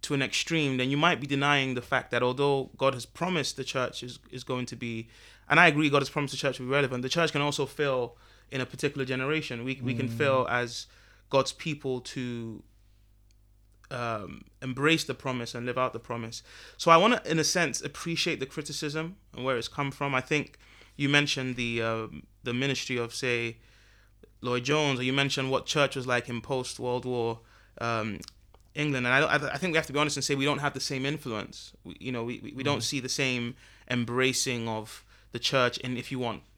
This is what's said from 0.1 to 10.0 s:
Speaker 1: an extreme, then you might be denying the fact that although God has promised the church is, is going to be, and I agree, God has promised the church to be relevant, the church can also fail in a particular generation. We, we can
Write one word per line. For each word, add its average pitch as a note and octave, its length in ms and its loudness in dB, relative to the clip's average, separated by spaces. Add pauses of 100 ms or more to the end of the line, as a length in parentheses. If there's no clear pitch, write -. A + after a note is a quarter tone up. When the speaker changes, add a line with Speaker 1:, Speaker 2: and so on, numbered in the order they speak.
Speaker 1:
an C#3 80 2
extreme, C#3 560 0
then B2+ 120 0
you C#3 80 2
might D#3 220 4
be C3 80 -8
denying C#3 460 2
the B2 80 -2
fact - 300 -2
that A#2+ 120 2
although C3+ 540 2
God C3+ 160 2
has B2 120 -8
promised E3+ 520 -2
the C3+ 80 -6
church - 380 -2
is, B2 160 -12 (120)
is B2+ 140 -10
going B2+ 220 -2
to - 100 -10
be, A2+ 320 -6 (400)
and D3 100 8
I F3 80 12
agree, D3+ 220 6
God C#3+ 140 6
has C3 60 -4
promised C#3+ 240 -2
the C3+ 40 -6
church C#3 200 -2
to C3 60 -8
be B2 60 -6
relevant, C3 320 2
the B2+ 80 -4
church D#3+ 240 2
can C#3+ 80 2
also D3 240 0
fail C3 500 -2 (360)
in C3+ 100 -2
a B2+ 40 0
particular C#3 380 -2
generation. C3 600 -2
We, C3 180 -4
we B2 120 0
can A#2 120 -2